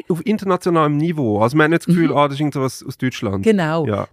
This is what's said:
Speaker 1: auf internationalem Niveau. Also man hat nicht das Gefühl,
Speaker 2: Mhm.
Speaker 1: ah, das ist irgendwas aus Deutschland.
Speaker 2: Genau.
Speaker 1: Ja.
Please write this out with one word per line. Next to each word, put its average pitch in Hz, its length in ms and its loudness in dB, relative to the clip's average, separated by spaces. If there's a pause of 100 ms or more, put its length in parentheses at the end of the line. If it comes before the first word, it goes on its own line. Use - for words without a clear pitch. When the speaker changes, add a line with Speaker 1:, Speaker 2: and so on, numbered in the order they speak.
Speaker 1:
auf 170 160 -4
internationalem 175 720 0
Niveau. 147 420 0
Also 120 160 2
man 151 100 4
hat 156 60 2
nicht 170 100 2
das - 60 -18
Gefühl, 175 220 4
Speaker 2:
Mhm. 143 80 -2
Speaker 1:
ah, 147 120 4
das 139 60 -8
ist 135 40 -4
irgendwas 139 440 -2
aus - 140 -12
Deutschland. 101 460 -4
Speaker 2:
Genau. 165 420 0
Speaker 1:
Ja. 101 280 -2